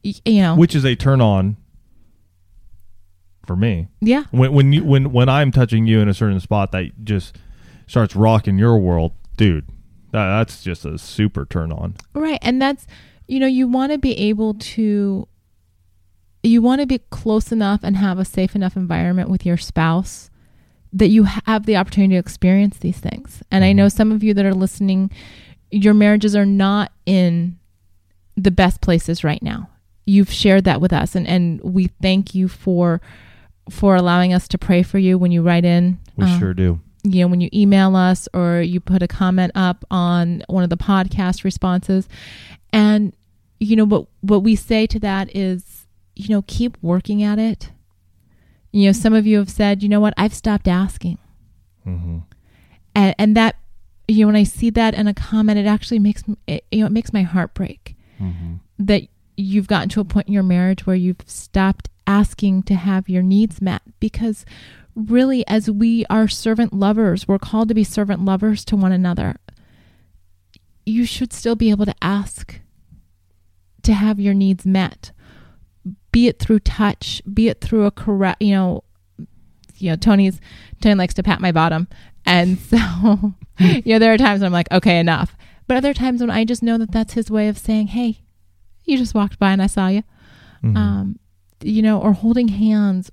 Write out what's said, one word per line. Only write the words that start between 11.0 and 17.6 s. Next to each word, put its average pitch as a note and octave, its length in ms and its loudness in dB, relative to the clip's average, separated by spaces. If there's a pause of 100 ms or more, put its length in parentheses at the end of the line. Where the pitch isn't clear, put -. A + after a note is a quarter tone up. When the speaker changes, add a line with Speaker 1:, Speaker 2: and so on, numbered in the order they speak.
Speaker 2:
turn E2 260 -6
on. E2 240 -10 (200)
Speaker 1:
Right. D4+ 260 -4
And B3+ 200 -2
that's, C#4 260 -4 (420)
you C4 100 -4
know, C4 80 0
you C4 220 0
wanna C4 300 -2
be C4 200 -2
able G#3+ 360 -2
to, G#3 720 -4 (1120)
you A3+ 200 4
wanna C4 240 2
be B3+ 120 -2 (120)
close A3 420 -2
enough G#3 300 0